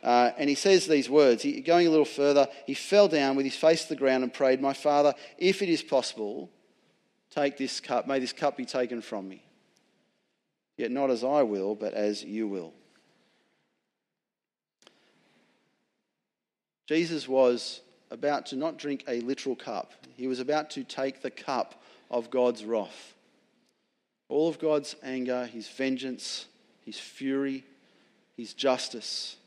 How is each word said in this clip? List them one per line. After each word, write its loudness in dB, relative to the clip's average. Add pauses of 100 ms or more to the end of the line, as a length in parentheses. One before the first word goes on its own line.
Uh, 4
and 0
he 2
says 4
these 2
words. 6
He, -4
going 4
a 4
little 6
further, 4 (180)
he -4
fell 4
down 2
with 0
his -4
face 4
to -16
the -4
ground 2
and -6
prayed, 2
"My 0
Father, 4 (240)
if 2
it -2
is 2
possible, -2 (800)
take -2
this -6
cup, -2
may 0
this -4
cup -2
be -8
taken -4
from -8
me. -16 (1300)
Yet -4
not -2
as -2
I 2
will, -2
but -8
as -2
you -6
will." -8 (4000)
Jesus 0
was 2 (300)
about -4
to -8
not -4
drink -8
a -4
literal -4
cup. -10 (240)
He -8
was -4
about -2
to -10
take -6
the -6
cup -6 (280)
of -4
God's 2
wrath. -6 (1160)
All 2
of -4
God's -2
anger, -4
his -14
vengeance, -6 (400)
his -14
fury, -6 (680)
his -14
justice. -4 (100)